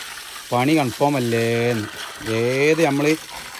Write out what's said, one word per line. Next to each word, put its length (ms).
പണി 280
കൺഫേം 420
അല്ലേന്ന്. 640
ഏത് 480
നമ്മൾ 180